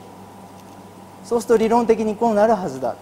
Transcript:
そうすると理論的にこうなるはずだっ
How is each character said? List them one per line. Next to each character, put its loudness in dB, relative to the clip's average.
そ -4
う 0
す -10
る 2
と 4
理 2
論 2
的 2
に -4
こ 0
う 0
な 4
る 4
は -4
ず -10
だ -4
っ -10